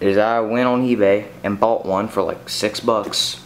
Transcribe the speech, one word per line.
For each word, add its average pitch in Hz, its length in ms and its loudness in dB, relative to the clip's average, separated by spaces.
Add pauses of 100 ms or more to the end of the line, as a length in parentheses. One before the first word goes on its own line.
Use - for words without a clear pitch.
is 98 180 2
I 113 220 4
went 117 260 0
on 127 200 0
eBay 104 420 2 (160)
and 101 140 -2
bought 110 280 2
one 98 220 -2
for, 98 140 -2
like, 87 260 -6
six - 320 -4
bucks - 640 -2